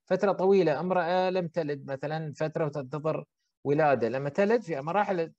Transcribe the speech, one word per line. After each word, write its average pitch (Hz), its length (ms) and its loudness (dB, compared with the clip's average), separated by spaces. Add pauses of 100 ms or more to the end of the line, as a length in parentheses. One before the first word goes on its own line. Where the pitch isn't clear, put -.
فترة 185 260 2
طويلة، 180 480 4
امرأة 180 500 0
لم 185 180 -2
تلد 147 440 -6
مثلًا 151 460 -6
فترة 156 280 -4
وتنتظر 147 600 -4 (380)
ولادة، 139 460 2
لما 139 200 -4
تلد 202 320 2
في 151 200 -6
مراحل 170 580 -2